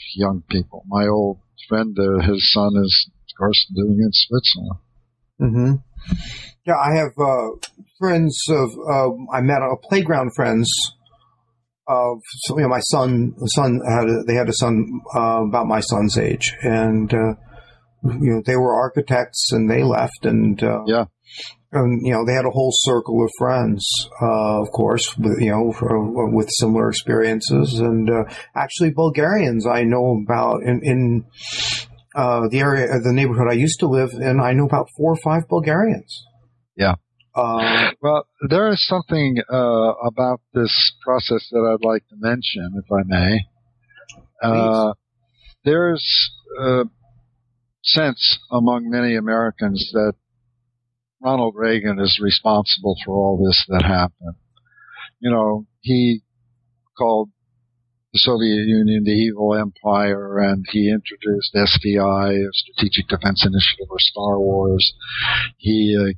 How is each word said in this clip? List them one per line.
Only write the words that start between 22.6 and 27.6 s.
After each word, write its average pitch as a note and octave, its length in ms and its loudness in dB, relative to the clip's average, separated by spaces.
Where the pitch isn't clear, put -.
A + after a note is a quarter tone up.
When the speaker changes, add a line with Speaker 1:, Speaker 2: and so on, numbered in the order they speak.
Speaker 2:
circle A#2 500 0
of A2+ 140 0
friends, A#2+ 500 0
uh, G#2+ 400 0
of G#2 100 -6
course, A2 460 0
with, A2 220 0
you A2 120 2
know, A2 200 0
f-, - 100 -12
uh, A2+ 540 0
with G#2+ 140 2
similar A2+ 400 2
experiences. A2+ 920 0